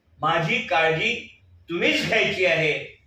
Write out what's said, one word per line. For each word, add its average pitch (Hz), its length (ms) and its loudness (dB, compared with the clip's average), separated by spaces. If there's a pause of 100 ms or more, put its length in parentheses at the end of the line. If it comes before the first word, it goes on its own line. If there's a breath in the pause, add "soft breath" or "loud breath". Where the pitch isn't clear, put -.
(200)
माझी 160 380 0
काळजी 160 840 -2 (280)
तुम्हीच 247 380 0
घ्यायची 185 380 0
आहे, 160 600 0